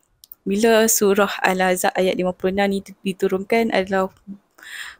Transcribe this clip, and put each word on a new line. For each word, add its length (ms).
Bila 400
Surah 560
Al-Ahzab 560
ayat 240
lima 160
puluh 160
enam 160
ni 160
diturunkan 880
adalah 400